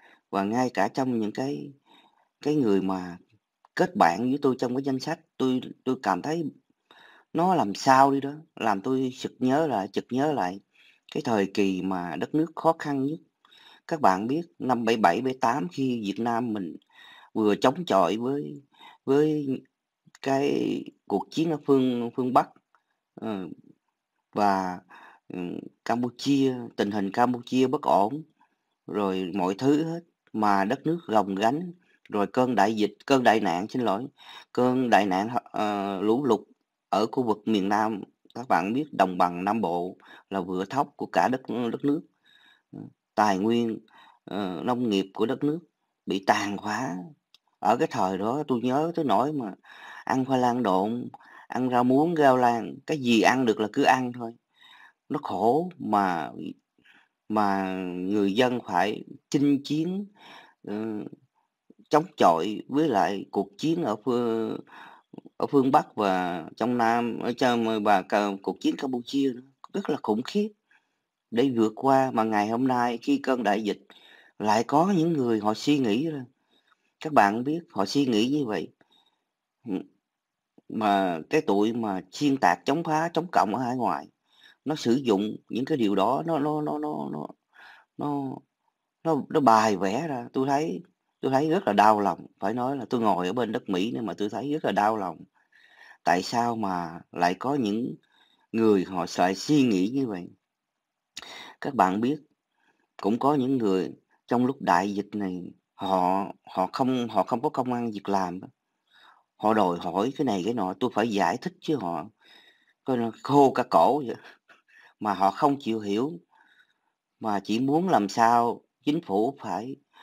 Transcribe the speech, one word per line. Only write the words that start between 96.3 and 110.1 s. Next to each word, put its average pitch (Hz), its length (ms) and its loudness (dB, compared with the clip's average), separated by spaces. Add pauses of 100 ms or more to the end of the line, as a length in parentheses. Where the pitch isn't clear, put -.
mà 87 440 -4 (120)
lại 87 220 0
có 131 200 -4
những 117 400 -2 (580)
người 107 320 4
họ 87 220 -4 (120)
lại 92 160 2
suy 147 280 2
nghĩ 101 260 2
như 135 180 -2
vậy? 90 220 -8 (1300)
Các 139 140 -6
bạn 95 260 4
biết, 131 160 2 (880)
cũng 110 160 0
có 139 160 2
những 135 240 0
người 95 340 0 (340)
trong 123 200 2
lúc 135 140 -2
đại 95 340 0
dịch 101 180 -6
này, 92 300 -6 (320)
họ, 95 500 0 (180)
họ 92 300 -4
không, 127 360 -2
họ 101 140 0
không 120 200 -2
có - 60 -2
công 127 240 -4
ăn 120 180 -4
việc 101 180 -8
làm. 92 320 -2 (960)
Họ 110 180 2
đòi 90 240 2
hỏi 95 380 -2